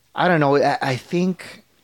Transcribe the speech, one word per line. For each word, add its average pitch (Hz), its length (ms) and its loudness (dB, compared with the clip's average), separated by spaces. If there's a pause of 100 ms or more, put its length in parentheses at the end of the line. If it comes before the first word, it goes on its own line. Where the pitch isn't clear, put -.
(140)
I 170 140 0
don't 170 120 2
know. 143 180 4
I, 135 240 2
I 131 140 -2
think - 680 -6 (200)